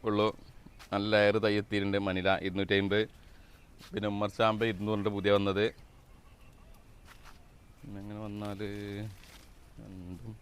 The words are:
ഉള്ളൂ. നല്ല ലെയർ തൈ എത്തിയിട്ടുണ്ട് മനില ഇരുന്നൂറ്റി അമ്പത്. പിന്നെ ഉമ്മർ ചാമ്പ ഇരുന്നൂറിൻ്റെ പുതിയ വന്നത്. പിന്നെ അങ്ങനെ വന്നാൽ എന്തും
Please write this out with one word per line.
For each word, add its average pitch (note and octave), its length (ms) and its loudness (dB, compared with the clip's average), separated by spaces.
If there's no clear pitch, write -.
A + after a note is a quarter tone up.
ഉള്ളൂ. G#2 200 4
നല്ല G2+ 240 0
ലെയർ G#2 200 6
തൈ G#2 160 4
എത്തിയിട്ടുണ്ട് G2+ 360 0
മനില F#2 220 0
ഇരുന്നൂറ്റി F#2+ 340 0
അമ്പത്. G2+ 220 2
പിന്നെ G#2+ 220 -4
ഉമ്മർ G#2 240 -2
ചാമ്പ A2 240 2
ഇരുന്നൂറിൻ്റെ G#2 460 -2
പുതിയ G2+ 200 4
വന്നത്. G2 280 2
പിന്നെ G2+ 240 -14
അങ്ങനെ G#2 240 -10
വന്നാൽ G#2 340 -8
എന്തും F#2 540 -14